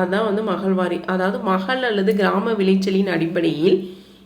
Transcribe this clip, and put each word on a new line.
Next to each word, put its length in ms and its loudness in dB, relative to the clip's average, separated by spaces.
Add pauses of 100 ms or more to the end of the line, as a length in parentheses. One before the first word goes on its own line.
அதான் 280 0
வந்து 220 0
மகள்வாரி. 480 0 (160)
அதாவது 240 0
மகள் 440 -2
அல்லது 380 0
கிராம 400 2
விளைச்சலின் 560 2
அடிப்படையில் 600 2 (500)